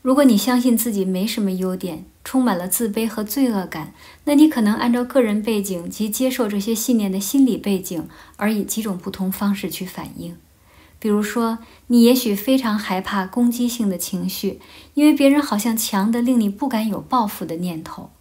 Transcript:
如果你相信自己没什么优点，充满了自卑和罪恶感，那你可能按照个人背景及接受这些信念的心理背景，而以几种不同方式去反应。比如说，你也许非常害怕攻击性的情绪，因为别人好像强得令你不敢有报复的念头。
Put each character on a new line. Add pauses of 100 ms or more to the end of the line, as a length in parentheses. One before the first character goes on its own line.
如
果
你
相
信
自
己
没
什
么
优
点， (180)
充
满
了
自
卑
和
罪
恶
感， (300)
那
你
可
能
按
照
个
人
背
景
及
接
受
这
些
信
念
的
心
理
背
景， (300)
而
以
几
种
不
同
方
式
去
反
应。 (640)
比
如
说， (280)
你
也
许
非
常
害
怕
攻
击
性
的
情
绪， (360)
因
为
别
人
好
像
强
得
令
你
不
敢
有
报
复
的
念
头。 (120)